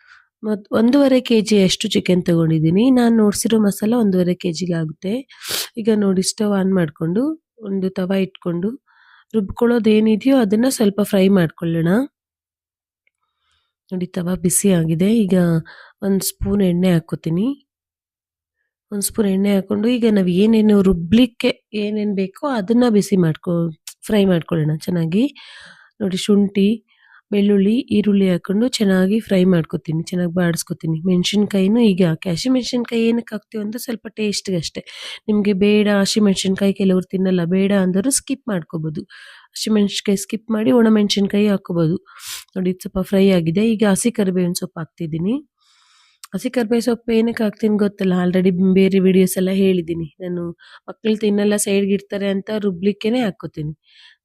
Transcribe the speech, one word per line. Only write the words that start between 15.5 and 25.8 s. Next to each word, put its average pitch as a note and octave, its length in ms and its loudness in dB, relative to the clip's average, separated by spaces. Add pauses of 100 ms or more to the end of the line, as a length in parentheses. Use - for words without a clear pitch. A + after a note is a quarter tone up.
ಒಂದ್ G3 200 0
ಸ್ಪೂನ್ G3+ 400 -2
ಎಣ್ಣೆ F3+ 300 2
ಹಾಕ್ಕೋತೀನಿ. E3+ 680 -4 (1300)
ಒಂದ್ G3+ 100 -6
ಸ್ಪೂನ್ G#3+ 240 -2
ಎಣ್ಣೆ G3 280 0
ಹಾಕೊಂಡು G3+ 340 -2
ಈಗ A#3+ 220 0
ನಾವ್ G3 180 2
ಏನೇನು G#3+ 540 4
ರುಬ್ಲಿಕ್ಕೆ G3 920 0
ಏನೇನ್ G#3 420 -4
ಬೇಕೋ F#3+ 300 -4
ಅದನ್ನ A#3+ 440 0
ಬಿಸಿ G#3 260 2
ಮಾಡ್ಕೊ-, E3+ 560 0 (340)
ಫ್ರೈ G#3 180 2
ಮಾಡ್ಕೊಳ್ಳೋಣ E3 460 0 (120)
ಚೆನ್ನಾಗಿ. F3+ 520 -2 (680)